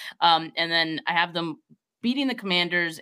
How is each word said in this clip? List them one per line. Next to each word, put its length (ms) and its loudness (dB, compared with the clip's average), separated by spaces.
Um, 360 4
and 160 0
then 340 0
I 60 -2
have 220 0
them 240 -4
beating 280 -2
the 60 -2
Commanders 680 0